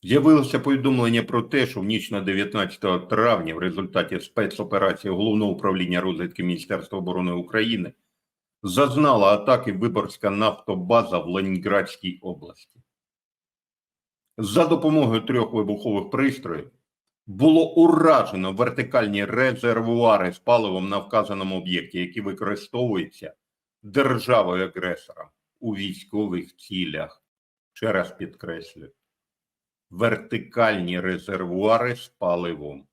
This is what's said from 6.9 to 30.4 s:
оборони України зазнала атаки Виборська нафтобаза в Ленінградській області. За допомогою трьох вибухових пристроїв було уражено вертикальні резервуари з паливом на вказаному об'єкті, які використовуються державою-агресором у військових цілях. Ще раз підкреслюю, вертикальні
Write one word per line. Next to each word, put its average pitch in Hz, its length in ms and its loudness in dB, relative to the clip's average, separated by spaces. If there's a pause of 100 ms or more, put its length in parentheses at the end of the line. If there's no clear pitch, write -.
оборони 90 340 -4
України 104 600 -4 (720)
зазнала 123 720 4
атаки 117 380 2
Виборська 101 580 -2
нафтобаза 98 880 0
в 82 100 -6
Ленінградській 95 920 -2
області. 85 580 -16 (1600)
За 110 280 2
допомогою 151 540 2
трьох 117 320 -2
вибухових 104 580 -4
пристроїв 113 600 -4 (560)
було 156 480 4
уражено 151 760 4
вертикальні 104 720 0
резервуари 113 1080 2
з - 60 -16
паливом 98 500 2
на 98 100 -2
вказаному 95 600 -2
об'єкті, 90 400 -6
які 90 220 -6
використовуються 101 1120 -6 (480)
державою-агресором 95 1500 0 (320)
у 110 160 -6
військових 95 800 -6
цілях. 82 680 -8 (480)
Ще 110 200 -4
раз 90 200 -2
підкреслюю, 82 800 -14 (1000)
вертикальні 101 1080 -2